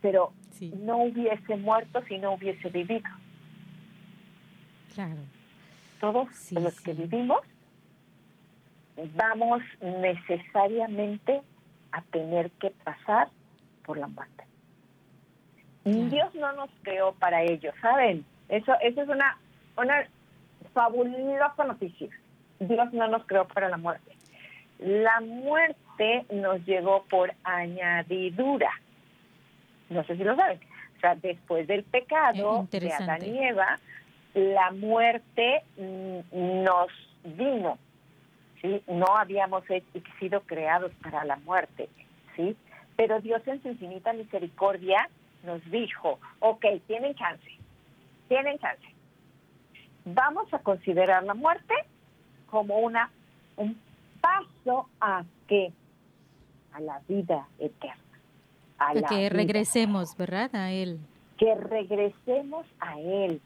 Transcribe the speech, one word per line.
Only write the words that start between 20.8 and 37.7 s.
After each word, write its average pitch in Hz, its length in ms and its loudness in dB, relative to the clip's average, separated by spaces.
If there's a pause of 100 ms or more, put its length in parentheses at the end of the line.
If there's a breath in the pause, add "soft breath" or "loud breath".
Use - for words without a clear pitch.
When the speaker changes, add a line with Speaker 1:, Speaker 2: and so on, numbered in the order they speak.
Speaker 1:
noticia. 190 460 -6 (500)
Dios 233 340 2
no 226 140 0
nos 226 180 -2
creó 190 220 2
para 196 220 -2
la 175 80 -4
muerte. 165 340 -6 (680 loud breath)
La 220 420 4
muerte 247 1120 0
nos 190 340 -2
llegó 190 440 2
por 185 240 4 (100)
añadidura. 180 1300 -2 (1200)
No 170 140 -4
sé 170 140 -6
si 190 60 -6
lo 214 120 2
saben. 311 240 2 (380 loud breath)
O - 20 -20
sea, 175 160 4
después 170 520 -4
del 202 160 0
pecado 254 500 2
Speaker 2:
Eh, 196 80 -2
Speaker 1:
de 208 60 0
Adán 214 140 2
Speaker 2:
interesante. 175 680 -4
Speaker 1:
y 240 100 -4
Eva, 214 400 0 (560 loud breath)
la 190 360 4
muerte, 233 920 2 (140)
mm, 185 840 -4
nos 185 260 4 (340)
vino, 185 540 -2 (840)